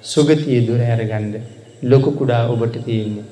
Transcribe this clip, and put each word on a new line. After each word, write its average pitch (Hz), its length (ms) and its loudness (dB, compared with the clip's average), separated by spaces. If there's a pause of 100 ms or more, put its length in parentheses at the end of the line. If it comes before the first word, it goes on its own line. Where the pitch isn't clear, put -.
සුගතියේ 147 600 2
දොර 117 200 0
ඇරගන්න 110 480 -2 (500)
ලොකු 135 320 4
කුඩා 120 340 0
ඔබට 117 320 -2
තියෙන්නේ 107 540 -4